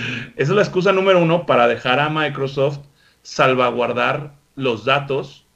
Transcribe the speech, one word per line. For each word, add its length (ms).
Esa 140
es 40
la 60
excusa 320
número 280
uno 240
para 220
dejar 320
a 100
Microsoft 720
salvaguardar 1120
los 300
datos 600